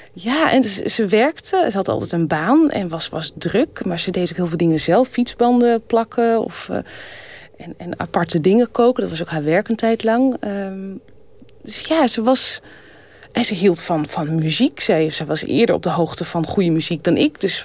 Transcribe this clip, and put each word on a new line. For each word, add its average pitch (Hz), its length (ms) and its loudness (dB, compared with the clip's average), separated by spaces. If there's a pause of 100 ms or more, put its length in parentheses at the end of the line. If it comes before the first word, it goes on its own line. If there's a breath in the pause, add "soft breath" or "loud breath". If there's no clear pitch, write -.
(180 loud breath)
Ja, 262 340 0
en 254 120 4
ze, 202 240 -4
ze 220 180 0
werkte. 277 640 2
Ze 196 60 -4
had 190 120 -2
altijd - 240 -2
een 165 140 0
baan 233 440 4
en 185 180 -4
was, 160 200 -6
was 160 300 -6
druk. 190 460 -2
Maar 170 140 -2
ze - 120 -4
deed 180 200 -2
ook - 60 -10
heel 180 100 -2
veel 165 100 -4
dingen 160 240 2
zelf. 226 280 4
Fietsbanden 240 800 2
plakken 226 580 2
of, - 260 -10
eh, - 60 -4 (800 loud breath)
en, - 200 -16
en - 240 -10
aparte 170 400 -2
dingen 208 300 4
koken. 247 320 2
Dat 185 80 -4
was 165 120 -6
ook 165 60 -8
haar 151 160 -4
werk 170 240 0
een 226 80 -2
tijd 226 280 0
lang. 240 360 2
Ehm, 196 380 -8 (840)
dus - 180 -6
ja, 311 260 2
ze 226 160 0
was... - 380 0 (720 loud breath)
En 240 120 0
ze 220 100 0
hield 175 280 2
van, 156 240 0
van 160 280 -4
muziek. 160 460 0
Zij, 160 300 2
zij 156 160 -6
was 156 180 -2
eerder 220 300 2
op - 80 -2
de 170 80 0
hoogte 165 340 -2
van 165 220 -2
goede 180 240 0
muziek 160 340 -2
dan 175 120 4
ik. - 240 0
Dus - 240 -2